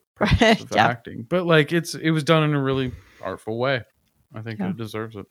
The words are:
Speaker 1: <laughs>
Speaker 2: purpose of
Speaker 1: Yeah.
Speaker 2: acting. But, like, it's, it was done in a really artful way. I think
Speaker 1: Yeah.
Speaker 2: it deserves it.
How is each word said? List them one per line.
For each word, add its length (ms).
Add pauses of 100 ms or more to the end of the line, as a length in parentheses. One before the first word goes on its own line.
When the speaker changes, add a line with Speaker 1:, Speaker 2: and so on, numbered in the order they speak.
Speaker 1:
<laughs> 80
Speaker 2:
purpose 460
of 140
Speaker 1:
Yeah. 120
Speaker 2:
acting. 420
But, 160
like, 260
it's, 220
it 180
was 120
done 200
in 120
a 60
really 300 (300)
artful 380
way. 240 (500)
I 80
think 180
Speaker 1:
Yeah. 120
Speaker 2:
it 60
deserves 380
it. 160